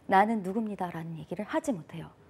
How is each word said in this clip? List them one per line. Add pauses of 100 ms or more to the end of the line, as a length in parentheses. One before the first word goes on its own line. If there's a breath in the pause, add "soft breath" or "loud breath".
"나는
누굽니다."라는
얘기를
하지
못해요. (200 soft breath)